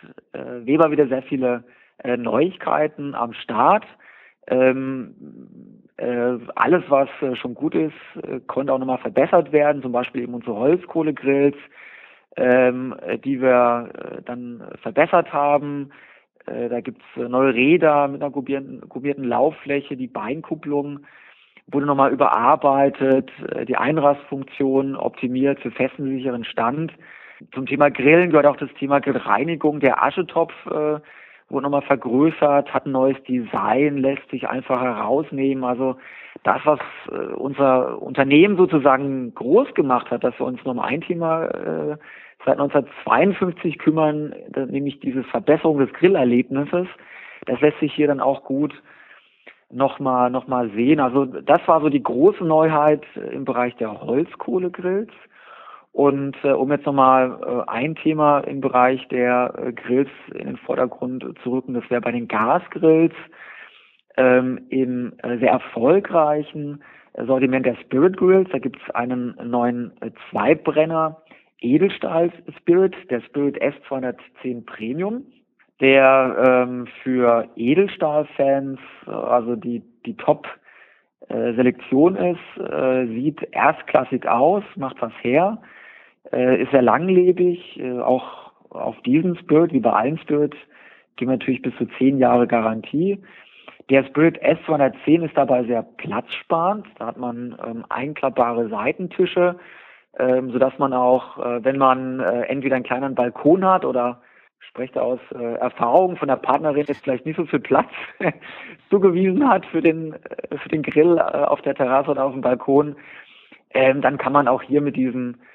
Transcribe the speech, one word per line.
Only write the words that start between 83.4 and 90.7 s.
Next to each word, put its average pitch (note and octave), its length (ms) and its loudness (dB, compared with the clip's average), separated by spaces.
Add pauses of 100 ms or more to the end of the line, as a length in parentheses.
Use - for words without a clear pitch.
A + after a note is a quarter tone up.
erstklassig - 760 0
aus, E3+ 360 2 (120)
macht C3+ 240 -10
was A#2 220 -8
her. E3+ 380 0 (720)
Äh, B2+ 300 2
ist C3 100 -4
sehr C3+ 100 6
langlebig, F3+ 960 2
äh, B2 200 -8
auch - 520 -2 (180)
auf - 320 -10
diesen E3 360 0
Spirit, E3 360 2
wie C3 60 2
bei A2+ 120 2
allen B2+ 280 0
Spirits, D3 380 -2 (580)